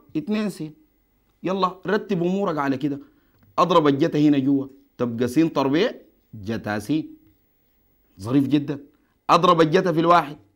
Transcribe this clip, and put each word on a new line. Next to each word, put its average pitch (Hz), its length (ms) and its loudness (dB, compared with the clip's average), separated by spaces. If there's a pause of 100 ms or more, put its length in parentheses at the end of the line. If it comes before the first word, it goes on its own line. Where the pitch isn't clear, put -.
(160)
اتنين 214 340 -4
س. - 120 -14 (800)
يلا 185 340 -4 (100)
رتب 208 360 -2
أمورك 185 360 -2
على 139 180 -2
كده. 139 240 -6 (580)
أضرب 170 280 4
الجتا 143 320 2
هنا 147 200 4
جوا، 139 280 0 (320)
تبقى 120 300 -4
س 123 60 -8
تربيع 160 580 0 (420)
جتا 104 440 -6
س. 107 140 -6 (1300)
ظريف 123 280 0
جدًا. 143 300 -2 (520)
أضرب 170 300 4
الجتا 175 320 2
في 156 80 0
الواحد، 165 360 2 (200)